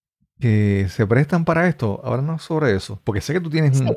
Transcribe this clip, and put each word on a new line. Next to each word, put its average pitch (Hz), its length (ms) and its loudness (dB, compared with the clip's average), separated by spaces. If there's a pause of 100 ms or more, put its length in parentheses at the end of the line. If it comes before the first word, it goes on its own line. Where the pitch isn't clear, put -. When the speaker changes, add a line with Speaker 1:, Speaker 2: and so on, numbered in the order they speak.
(400)
Speaker 1:
que 104 500 2
se 110 160 0
prestan 143 380 2
para 165 240 2
esto. 110 360 -2
Háblanos 139 400 -4
sobre 151 320 0
eso, 104 280 -8
porque 107 160 -2
sé 139 140 -6
que 180 80 0
tú 165 80 -8
tienes 147 320 2
un 123 80 0
Speaker 2:
Sí. 113 80 2